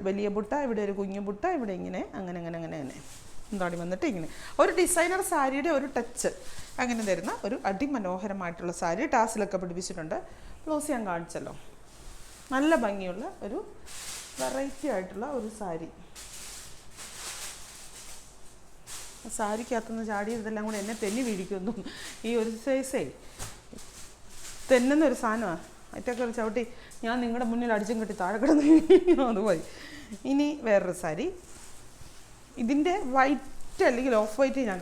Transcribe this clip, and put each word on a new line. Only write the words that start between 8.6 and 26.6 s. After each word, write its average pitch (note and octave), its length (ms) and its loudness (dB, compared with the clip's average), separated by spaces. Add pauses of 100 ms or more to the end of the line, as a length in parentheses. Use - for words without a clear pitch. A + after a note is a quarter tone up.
സാരി. F3+ 320 2
ടാസിലൊക്കെ A3 480 4
പിടിപ്പിച്ചിട്ടുണ്ട്. F3+ 540 -6 (500)
ബ്ലൗസ് D4+ 280 0
ഞാൻ A#3 160 -2
കാണിച്ചല്ലോ. E3+ 440 -6 (1000)
നല്ല C#4+ 180 6 (120)
ഭംഗിയുള്ള G3+ 420 -2 (200)
ഒരു G#3+ 120 -4 (840)
വെറൈറ്റി C4 520 -2
ആയിട്ടുള്ള F#3+ 320 -4 (120)
ഒരു G#3+ 200 -4
സാരി. E3 320 -6 (3500)
സാരിക്കകത്തുനിന്ന് A3+ 720 -2
ചാടി G#3 260 -2
ഇതെല്ലാം G#3+ 320 -4
കൂടെ G#3+ 140 -2
എന്നെ A3 200 -4
തെന്നി G#3+ 240 0
വീഴിക്കുമെന്നും. G3 500 -2 (520)
ഈ - 20 2 (120)
ഒരു A3+ 100 -2 (100)
സൈസേ C4 400 0 (1700)
തെന്നുന്നൊരു C4 540 6
സാധനമാണ്. G#3+ 360 0 (360)
അറ്റൊക്കെ A#3+ 320 -2
ഒരു A3+ 100 -4
ചവിട്ടി A3+ 240 0 (420)